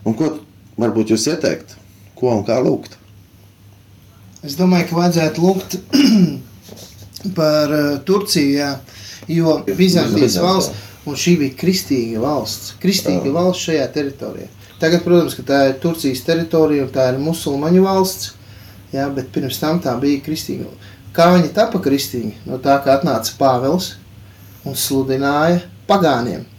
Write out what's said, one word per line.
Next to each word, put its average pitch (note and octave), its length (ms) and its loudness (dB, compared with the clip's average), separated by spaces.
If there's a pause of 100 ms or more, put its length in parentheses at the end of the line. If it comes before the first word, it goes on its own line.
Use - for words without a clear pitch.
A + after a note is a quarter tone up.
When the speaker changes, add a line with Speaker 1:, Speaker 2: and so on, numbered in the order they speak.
Speaker 1:
un A2+ 160 -2
ko D#3 160 0 (420)
varbūt A2 380 0
jūs A2 160 0
ieteikt, D3+ 480 -4 (360)
ko B2 200 0
un G#2+ 100 2
kā A2+ 160 0
lūgt? - 380 -2 (1400)
Speaker 2:
Es C#3+ 180 -12
domāju, F3+ 300 2
ka E3 80 -4
vajadzētu E3 420 2
lūgt F#3 360 0 (840)
<clears throat> - 760 -14
par, D3+ 340 2
ā, D3+ 120 0 (160)
Turciju, D#3+ 580 0
jā, C#3+ 140 -2 (540)
jo E3 280 0 (100)
Bizantijas F3 540 2
Speaker 1:
Bizantija. D3+ 260 2
Speaker 2:
valsts, F3+ 460 0 (120)
un C#3+ 180 -8
šī F3 180 4
bija C#3 180 -2
kristīga B2 680 -2
valsts, C3+ 540 -4
kristīga F3+ 520 -2
Speaker 1:
Jā. C#3 80 -2
Speaker 2:
valsts F3+ 320 0
šajā D3+ 200 0
teritorijā. C#3 600 -8 (280)
Tagad, E3 280 2
protams, F3 320 4
ka B2+ 100 -12
tā C#3 180 2
ir C3 140 2
Turcijas D3 480 -4
teritorija, D#3+ 640 2
un - 20 -10
tā C3+ 160 0
ir B2+ 140 0
musulmaņu D#3+ 640 0
valsts, F#3+ 480 -2 (560)
jā, C#3 200 -4
bet C3+ 220 -8
pirms C#3 320 -6
tam D#3+ 160 0
tā C#3 180 -2
bija C#3+ 240 0
kristīga. C#3+ 460 -8 (440)
Kā E3+ 200 6
viņi F3 220 4
tapa A3 260 0
kristīgi? B2+ 600 -2
No - 180 -10
tā, C#3 220 2
ka C#3 160 2
atnāca C3 400 -2
Pāvils C3+ 560 0 (680)
un C#3 140 -10
sludināja C#3 880 0 (200)
pagāniem. B2+ 680 0 (100)